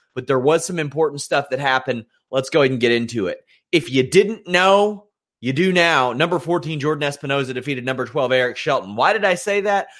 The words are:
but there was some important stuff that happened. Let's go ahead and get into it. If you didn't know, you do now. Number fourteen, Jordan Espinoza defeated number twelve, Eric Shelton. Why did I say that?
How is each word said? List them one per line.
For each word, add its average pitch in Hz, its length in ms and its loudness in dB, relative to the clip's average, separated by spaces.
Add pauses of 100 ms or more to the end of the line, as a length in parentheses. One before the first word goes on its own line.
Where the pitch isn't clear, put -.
(140)
but 123 140 -8
there 135 100 2
was 151 260 2
some 180 140 -6
important 147 440 -2
stuff 143 280 -2
that 127 80 -2
happened. 131 480 -2 (240)
Let's 131 220 -2
go 156 100 4
ahead 135 80 4
and 131 100 -2
get 120 120 4
into 117 340 0
it. 87 140 -4 (320)
If 156 180 0
you 131 140 4
didn't 196 440 2
know, 196 600 2 (320)
you 123 140 -2
do 180 200 2
now. 160 400 2
Number 170 240 0
fourteen, 156 420 -4
Jordan 147 300 -2
Espinoza 139 460 -4
defeated 127 300 -6
number 131 200 -4
twelve, 123 260 -2
Eric 127 260 0
Shelton. 104 380 -4
Why 147 180 2
did 208 120 0
I 190 80 2
say 202 280 -2
that? 202 260 -2 (120)